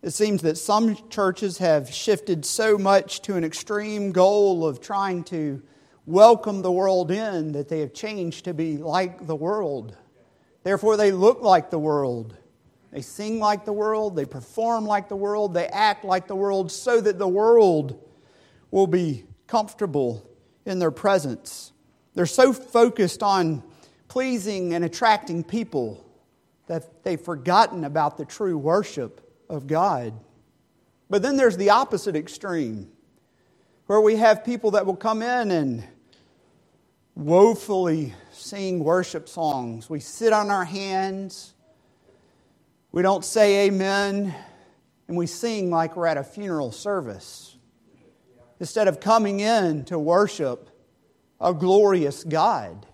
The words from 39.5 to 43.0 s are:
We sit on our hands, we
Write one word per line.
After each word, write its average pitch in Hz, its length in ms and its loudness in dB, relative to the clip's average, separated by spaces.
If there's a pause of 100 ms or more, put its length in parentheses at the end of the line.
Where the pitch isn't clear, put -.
We 156 100 -8
sit 226 320 -2
on 208 200 2
our 190 140 0
hands, 190 880 -8 (1400)
we 165 100 -2